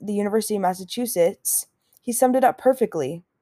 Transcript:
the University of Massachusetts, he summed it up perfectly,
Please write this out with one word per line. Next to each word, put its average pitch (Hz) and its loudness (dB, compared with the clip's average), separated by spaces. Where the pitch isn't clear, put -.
the 208 -8
University 208 -2
of 196 -2
Massachusetts, 185 -2
he - -6
summed 254 2
it 262 4
up 247 4
perfectly, 170 0